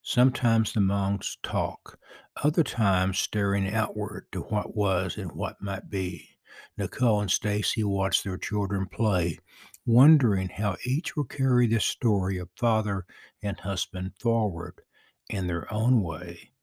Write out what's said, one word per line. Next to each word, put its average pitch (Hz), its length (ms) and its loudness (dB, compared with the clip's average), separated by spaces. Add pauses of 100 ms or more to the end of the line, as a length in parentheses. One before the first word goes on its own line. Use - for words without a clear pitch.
Sometimes 120 680 2
the 110 80 0
moms 98 640 0
talk, - 520 -4 (460)
other 151 220 2
times 95 560 0
staring 101 520 0
outward 104 600 -4
to 92 80 -4
what 104 340 -4
was 95 420 0
and 98 140 -6
what - 320 -8
might 98 260 -8
be. 92 420 -6 (460)
Nicole 107 440 0
and 101 100 -4
Stacy 107 540 -2
watch 98 400 -2
their 92 120 -4
children 98 500 -4
play, 92 520 0 (460)
wondering 117 640 6
how 104 360 -2
each 135 320 -2
will 147 80 -2
carry 123 420 2
this 110 180 0
story 98 540 0
of 87 180 -6
father 107 480 0 (380)
and 101 180 -4
husband 95 580 -6
forward 107 560 -2 (540)
in 98 180 0
their 85 260 0
own 113 300 6
way 73 480 -6 (120)